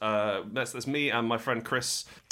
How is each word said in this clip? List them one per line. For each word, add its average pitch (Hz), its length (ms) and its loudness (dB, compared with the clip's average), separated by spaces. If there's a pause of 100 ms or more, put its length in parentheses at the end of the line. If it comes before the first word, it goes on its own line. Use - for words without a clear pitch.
Uh, 107 400 2 (100)
that's, 120 220 -2
that's 127 140 -6
me 143 240 2
and 117 180 2
my 117 80 2
friend 117 260 0
Chris. - 400 -2 (280)